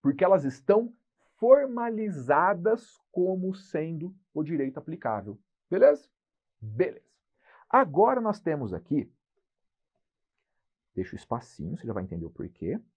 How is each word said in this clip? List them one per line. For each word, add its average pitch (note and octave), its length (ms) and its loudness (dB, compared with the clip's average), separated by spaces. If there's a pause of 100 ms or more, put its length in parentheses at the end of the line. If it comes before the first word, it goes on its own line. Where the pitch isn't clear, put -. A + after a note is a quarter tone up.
Porque C#3 240 0
elas F3+ 200 4
estão G3+ 500 0 (420)
formalizadas A3 1600 2 (140)
como F#3 420 -2
sendo E3 600 -8 (180)
o D#3 100 -4
direito C#3+ 360 -4
aplicável. G#2+ 600 -8 (320)
Beleza? C4+ 380 4 (500)
Beleza. A2 460 -4 (640)
Agora A#3 520 4
nós G#3+ 200 -4
temos C#3+ 320 -4
aqui, A#2 400 -4 (1800)
deixa F#2 200 -8
o - 20 -12
espacinho, - 600 -10
você - 100 -14
já A2+ 60 -8
vai F#2+ 100 -6
entender E2+ 240 -10
o - 40 -14
porquê. F#2+ 500 -10 (160)